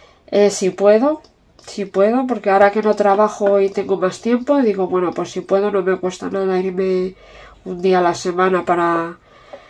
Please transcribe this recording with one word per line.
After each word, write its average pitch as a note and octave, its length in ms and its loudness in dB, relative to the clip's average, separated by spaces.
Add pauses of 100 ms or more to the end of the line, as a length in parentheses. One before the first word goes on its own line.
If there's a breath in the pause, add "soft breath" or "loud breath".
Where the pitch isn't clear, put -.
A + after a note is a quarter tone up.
(280 soft breath)
eh, G3+ 220 2
si F#3+ 220 -2
puedo, A3 500 2 (440)
si G3+ 200 -10
puedo, A3 420 0
porque G#3+ 220 -4
ahora G3+ 220 6
que G#3+ 100 0
no G#3 140 2
trabajo G3+ 640 2
y G3 80 2
tengo G3 280 -2
más F3+ 220 -4
tiempo, B3 380 0
digo, G3 300 0
bueno, F3+ 240 -2
pues F3 200 -8
si F#3 80 -10
puedo G3 320 -2
no G3 120 -2
me F#3 140 0
cuesta F#3 320 -8
nada F#3+ 300 -2
irme F#3 560 -2 (480 loud breath)
un F3+ 180 -10
día F#3 180 4
a - 20 2
la F3+ 120 2
semana F#3 520 -2
para, E3+ 540 -2 (500 loud breath)